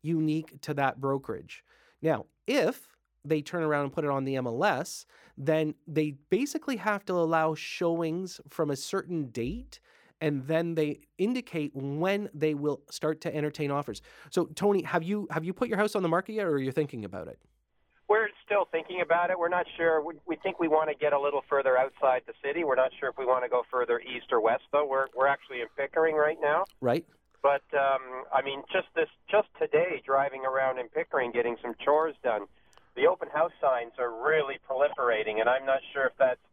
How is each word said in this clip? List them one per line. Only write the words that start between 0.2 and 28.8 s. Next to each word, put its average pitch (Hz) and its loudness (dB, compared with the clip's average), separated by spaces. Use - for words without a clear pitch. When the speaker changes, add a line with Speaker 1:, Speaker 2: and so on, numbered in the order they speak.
Speaker 1:
to 151 -6
that 135 0
brokerage. 135 -6
Now, 156 0
if 233 0
they 151 0
turn 165 -4
around 147 0
and 139 -8
put 156 -4
it 143 -2
on 135 -2
the 135 -2
M 127 -2
L 120 -2
S, 175 -2
then 156 0
they 151 -2
basically 269 -2
have 202 -4
to 190 -4
allow 165 2
showings 170 -4
from 147 -2
a 135 0
certain 165 -6
date, 160 -8
and 143 -2
then 165 0
they 151 0
indicate 196 -2
when 165 -2
they 151 0
will 143 -2
start 156 -4
to 165 -6
entertain 147 -2
offers. 139 -4
So, 180 0
Tony, 196 2
have 165 0
you, 202 -2
have 156 -2
you 185 -4
put 247 -2
your 196 0
house 214 0
on 202 2
the 170 2
market 185 0
yet, 208 -2
or 156 2
are 139 2
you 131 -2
thinking 131 -4
about 92 -10
it? - -16
Speaker 2:
We're 214 2
still 202 0
thinking 175 -4
about 170 2
it. 185 -2
We're 170 0
not 180 0
sure. 165 2
We, 165 -8
we 170 -4
think 180 -4
we 165 2
wanna 156 4
get 147 2
a 143 4
little 143 0
further 131 4
outside 131 2
the 117 -14
city. 156 -2
We're 135 2
not 131 4
sure 135 -4
if - -8
we 131 -4
wanna 127 2
go 123 0
further 120 0
east 123 -10
or 120 4
west, 113 2
though. 147 2
We're, 135 0
we're 131 2
actually 139 -2
in 113 -6
Pickering 160 0
right 151 2
now. 156 2
Speaker 1:
Right. 131 2
Speaker 2:
But, 139 4
um, 131 0
I 135 4
mean, 135 -6
just 185 -2